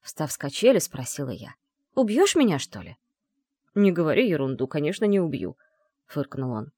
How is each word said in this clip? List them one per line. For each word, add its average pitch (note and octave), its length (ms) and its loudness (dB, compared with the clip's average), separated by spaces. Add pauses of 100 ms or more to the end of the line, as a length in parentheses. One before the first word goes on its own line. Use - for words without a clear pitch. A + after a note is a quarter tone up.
встав - 300 -6
с - 60 -10
качели, G3+ 420 4
спросила C3 500 -6
я. A#2 260 -14 (400)
"Убьёшь B3+ 400 2
меня, G#3+ 240 4
что - 220 -10
ли?" E2 160 -18 (760)
"Не G3+ 180 4
говори E3+ 380 2
ерунду, C3+ 380 0
конечно, D#3 380 -2
не G3+ 140 2
убью", D#3 380 -4 (480)
фыркнул C3+ 460 -6
он. A2+ 260 -8